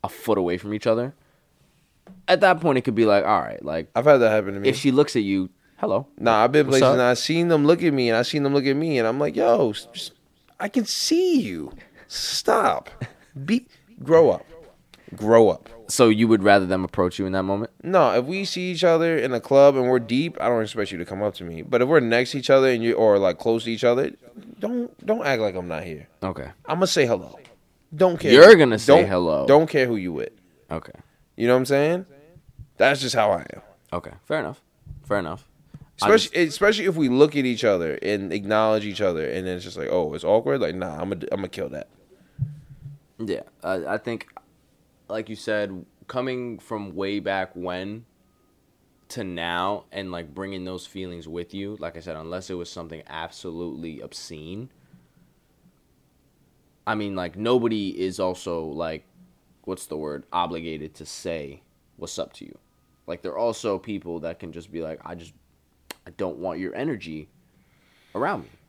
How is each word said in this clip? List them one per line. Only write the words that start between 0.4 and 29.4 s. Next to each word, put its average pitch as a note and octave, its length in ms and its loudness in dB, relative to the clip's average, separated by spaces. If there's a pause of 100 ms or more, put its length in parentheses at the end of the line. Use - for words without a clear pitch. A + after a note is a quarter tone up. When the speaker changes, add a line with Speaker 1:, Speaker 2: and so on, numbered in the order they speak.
Speaker 1:
from G2+ 160 -10
each G#2+ 140 -8
other. A#2+ 280 0 (1120)
At - 140 4
that F3+ 200 4
point, D3 160 2
it B2 40 2
could A#2 140 -2
be A2+ 100 4
like, G2+ 200 4
"All F#2+ 160 2
right, A1 240 -10
like," D#2+ 300 -6
Speaker 2:
I've A#2+ 100 0
had D3 140 8
that A2+ 100 6
happen G2+ 240 0
to G2 60 -8
me. A2+ 100 2
Speaker 1:
if B2+ 80 0
she C3+ 140 2
looks D3 240 2
at A2+ 80 2
you, F#2+ 260 0 (280)
"Hello." G#2 280 -2 (140)
Speaker 2:
Nah, A2 240 4
I've B2+ 80 4
been D3 160 2
Speaker 1:
What's C3+ 120 2
Speaker 2:
places C3+ 80 6
Speaker 1:
up? C3+ 60 6
Speaker 2:
and B2+ 80 2
I've B2 160 2
seen E3+ 300 -2
them D3+ 180 2
look E3+ 180 4
at E3 80 2
me C3 180 0
and A2+ 80 2
I've A#2+ 100 0
seen D3 160 -2
them C#3 100 0
look C#3 140 2
at C#3 80 0
me D3+ 240 -2
and A2+ 80 0
I'm C3 120 -2
like, D3+ 160 -2
"Yo, D3 360 2
s-, - 200 -12
just, - 220 -14 (460)
I G3+ 100 -8
can A3+ 160 -2
see E4 560 0
you. F2 300 -8 (360)
Stop. - 840 -2 (540)
Be, A3+ 220 -2 (380)
grow D#3 260 6
up. F2 160 -2 (680)
Grow A2 340 6
up." - 200 -6 (200)
Speaker 1:
So A#2+ 200 6
you A2 180 4
would A2 160 4
rather G2+ 220 6
them F#2 180 0
approach F2+ 340 -2
you G2 80 -4
in F#2 60 -6
that F#2+ 120 -2
moment? G2+ 280 -4 (100)
Speaker 2:
No, D#3+ 320 2
if B2 120 0
we F#3+ 180 -6
see F3+ 280 -6
each E3+ 120 -4
other E3 340 2
in B2+ 160 -2
a A#2 60 -2
club C#3 380 6
and B2+ 120 0
we're B2+ 100 4
deep, B2+ 420 -2
I G#2 80 0
don't A#2+ 120 0
expect G#2 300 -6
you F#2 60 -10
to E2+ 80 -8
come G2 180 -8
up G#2 120 -2
to F2+ 100 -14
me. E2 160 -10
But A#2+ 200 0
if B2+ 60 2
we're D3+ 140 4
next A#2+ 300 0
to C#3+ 80 -6
each B2 100 -6
other C3+ 180 6
and A#2 160 0
you, A#2 120 0
or, G#2 220 4
like, F#2 220 2
close A2+ 240 -2
to A#2 80 -6
each A2+ 140 -4
other, A#2+ 260 2 (480)
don't, A#3+ 320 -6 (140)
don't G#3+ 200 -2
act C3 160 0
like G2 140 -2
I'm F2 140 -8
not E2 160 -8
here. D#2 240 -14 (120)
Speaker 1:
Okay. D#2+ 280 -8 (160)
Speaker 2:
I'ma F3 220 -2
say D3+ 180 2
hello. G#2+ 340 -4 (560)
Don't F3 240 2
care. C#3 140 4
Speaker 1:
You're F3 220 12
gonna B2+ 220 4
say B2 260 8
Speaker 2:
Don't, - 40 0
Speaker 1:
hello. E2 400 0